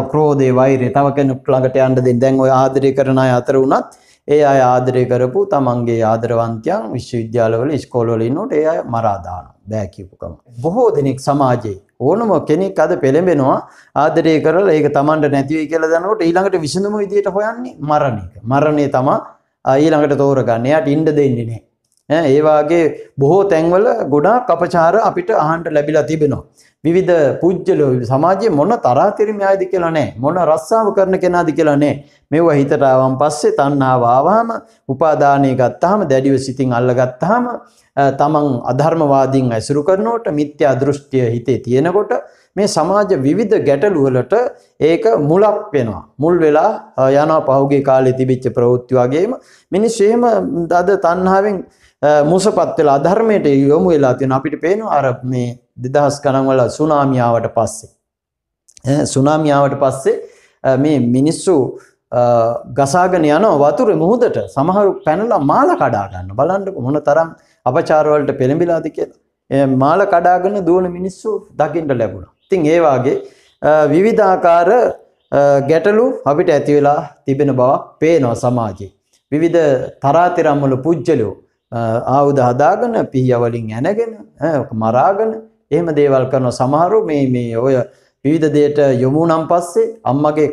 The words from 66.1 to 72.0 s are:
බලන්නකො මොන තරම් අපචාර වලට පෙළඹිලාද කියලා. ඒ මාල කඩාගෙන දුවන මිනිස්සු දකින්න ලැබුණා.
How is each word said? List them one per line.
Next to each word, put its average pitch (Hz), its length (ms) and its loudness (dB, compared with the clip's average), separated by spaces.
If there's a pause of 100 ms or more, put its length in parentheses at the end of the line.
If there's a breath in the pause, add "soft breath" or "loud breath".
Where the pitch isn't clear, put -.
බලන්නකො 190 460 -4
මොන 143 200 -4
තරම් 156 280 0 (360 soft breath)
අපචාර 151 400 0
වලට 147 320 0
පෙළඹිලාද 156 520 -2
කියලා. - 280 -10 (320)
ඒ 135 160 0
මාල 135 400 2
කඩාගෙන 180 500 2 (100)
දුවන 180 260 2
මිනිස්සු 185 380 -10 (220)
දකින්න 156 400 -4
ලැබුණා. 101 480 -6